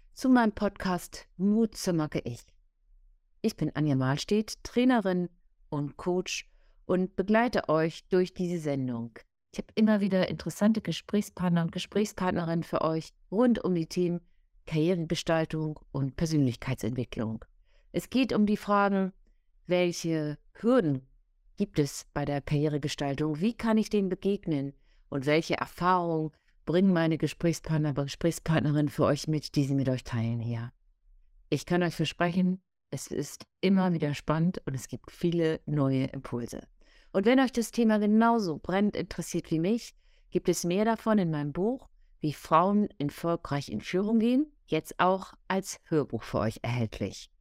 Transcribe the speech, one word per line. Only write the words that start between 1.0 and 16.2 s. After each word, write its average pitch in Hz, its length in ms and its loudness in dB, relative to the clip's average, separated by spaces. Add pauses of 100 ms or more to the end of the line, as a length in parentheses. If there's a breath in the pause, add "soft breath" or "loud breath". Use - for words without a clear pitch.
Mut 214 400 0
zur - 160 -2
Marke 156 320 -2
Ich. 117 160 -10 (1000)
Ich - 160 -2
bin 156 200 -2
Anja 147 180 2
Mahlstedt, 139 680 -2
Trainerin 196 640 2 (400)
und 143 280 -6
Coach - 540 -4 (340)
und 185 300 -2
begleite 214 540 0
euch 160 400 0
durch 180 260 2
diese 175 240 -2
Sendung. 127 540 -4 (400)
Ich - 80 -10
habe - 160 -10
immer 214 240 4
wieder 190 280 2
interessante 208 520 0
Gesprächspartner 175 840 -2
und 165 80 -2
Gesprächspartnerinnen 180 920 -2
für - 160 -2
euch 160 300 -2 (200)
rund 233 320 4
um 180 140 2
die 160 100 0
Themen 175 420 -2 (380)
Karrieregestaltung 160 1120 0 (140)
und 135 240 -2
Persönlichkeitsentwicklung. 123 1300 -2 (480)